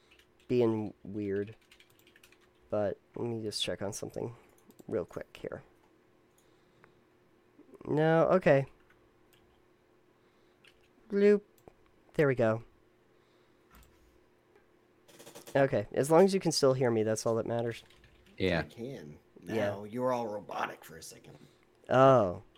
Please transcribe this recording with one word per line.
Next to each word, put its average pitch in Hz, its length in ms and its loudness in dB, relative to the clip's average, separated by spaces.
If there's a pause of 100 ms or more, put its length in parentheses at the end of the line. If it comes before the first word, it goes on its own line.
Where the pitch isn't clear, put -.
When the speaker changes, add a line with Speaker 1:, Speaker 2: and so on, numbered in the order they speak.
(480)
Speaker 1:
being 113 460 0 (100)
weird. 101 520 -6 (1120)
But 104 280 -2 (180)
let 117 120 -6
me 113 140 -6
just 107 220 -6
check 92 180 -6
on 101 120 -6
something 110 400 -10 (540)
real 90 180 -4
quick - 360 -14
here. - 220 -12 (2250)
No, 160 460 2
okay. 143 320 4 (2500)
Bloop. 202 300 6 (720)
There 151 140 4
we 135 80 2
go. 113 280 2 (3000)
Okay, 135 380 2
as 139 180 0
long 170 140 8
as 190 80 0
you 196 60 0
can 170 120 -2
still 131 220 4
hear 127 180 0
me, 113 100 2
that's 110 240 0
all 113 100 0
that 113 120 -2
matters. 117 360 -4 (540)
Speaker 2:
Yeah. 87 220 0
Speaker 3:
I 78 40 -4
can. 110 520 -14 (280)
Speaker 1:
Yeah. 90 120 -8
Speaker 3:
Now, 101 300 -4
you 113 160 -8
were 127 120 0
all 117 140 -4
robotic 107 580 -10
for 80 120 -20
a 76 40 -20
second. - 320 -20 (560)
Speaker 1:
Oh, 120 540 4 (140)